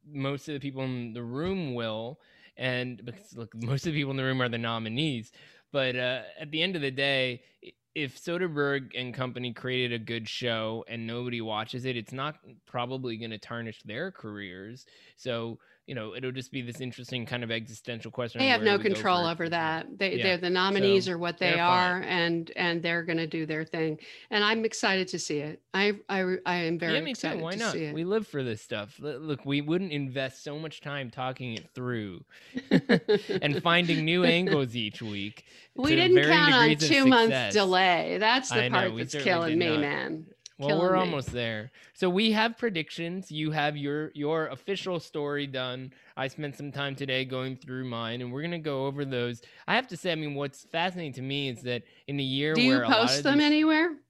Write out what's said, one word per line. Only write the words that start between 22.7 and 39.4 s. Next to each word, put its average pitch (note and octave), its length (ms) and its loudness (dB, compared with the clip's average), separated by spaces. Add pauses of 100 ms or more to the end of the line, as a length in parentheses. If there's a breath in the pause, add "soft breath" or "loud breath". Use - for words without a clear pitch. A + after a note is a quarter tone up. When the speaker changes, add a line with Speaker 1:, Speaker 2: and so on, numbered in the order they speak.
Speaker 2:
they're E3+ 220 0
gonna E3 240 0
do D#3+ 180 -4
their D#3 200 -4
thing. D#3+ 340 -2 (320 loud breath)
And G#3 140 2
I'm A3 200 2
excited F#3+ 440 0
to F#3 100 -6
see D#3 200 -4
it. D3+ 220 -8 (140)
I, G3+ 200 4 (140)
I, F#3 280 0 (100)
I F3+ 120 2
am E3+ 200 0
very E3 160 0
Speaker 1:
Yeah, C#4+ 60 2
me D#4 60 -4
too. A#3+ 200 -4
Speaker 2:
excited D#3+ 160 -4
Speaker 1:
Why E3 120 -4
Speaker 2:
to G#3 40 -6
Speaker 1:
not? A3 140 -2
Speaker 2:
see E3 140 -2
it. D3 80 -6
Speaker 1:
We D#3+ 100 -4
live G#3 240 -2
for C3+ 160 -4
this A2+ 180 -4
stuff. G#2+ 420 -8
L-, C#3+ 140 -8
look, D3+ 260 -6
we C#3+ 180 0
wouldn't E3+ 280 0
invest C3+ 540 -4
so D3+ 160 -8
much D#3+ 200 -12
time C#3+ 300 -8
talking B2+ 440 -6
it - 200 -10
through A2+ 480 -4 (320 loud breath)
<laughs> - 160 -4
Speaker 2:
<laughs> G3+ 720 4
Speaker 1:
and D3 180 2
finding E3+ 440 4
new F3 180 4
angles E3 540 4
each G#2+ 260 -4
week G#2 420 -8 (300 loud breath)
Speaker 2:
We C4+ 160 2
Speaker 1:
to D#4+ 60 6
Speaker 2:
didn't F4+ 180 8
Speaker 1:
varying F4 180 8
Speaker 2:
count D4 220 8
on A#3+ 140 8
Speaker 1:
degrees D#3 160 4
of D4+ 120 4
Speaker 2:
two C4+ 100 8
months B3 180 10 (100)
Speaker 1:
success. B2+ 200 0
Speaker 2:
delay. F3+ 640 4
That's A#3+ 300 2
the B3 140 2
Speaker 1:
I - 40 2
know, G#3+ 100 4
Speaker 2:
part A2+ 140 2
Speaker 1:
we A2+ 100 -4
Speaker 2:
that's B2+ 100 -6
Speaker 1:
certainly D3 200 0
Speaker 2:
killing E3 260 2